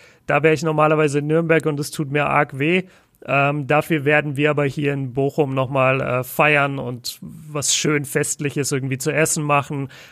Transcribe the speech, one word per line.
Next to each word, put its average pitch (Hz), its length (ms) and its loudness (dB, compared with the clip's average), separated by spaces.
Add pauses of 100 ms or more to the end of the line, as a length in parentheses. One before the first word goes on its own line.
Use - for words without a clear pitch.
(260)
Da 143 160 2
wär 156 100 6
ich 147 120 0
normalerweise 151 560 2
in 147 80 -4
Nürnberg 160 380 2
und 147 120 -2
es 151 140 -6
tut 143 180 -4
mir 143 160 0
arg 139 320 0
weh. 170 240 2 (460)
Ähm, 139 380 0
dafür 151 380 0
werden 147 320 2
wir 147 140 2
aber 147 160 2
hier 143 260 -2
in 139 220 -4
Bochum 139 400 0
nochmal, 131 460 2
äh, 127 220 -2
feiern 143 560 2
und 123 440 -10
was 151 520 -6
schön 147 300 0
Festliches 143 640 -4
irgendwie 135 280 -2
zu 156 120 -2
essen 151 320 0
machen. 143 460 -2 (240)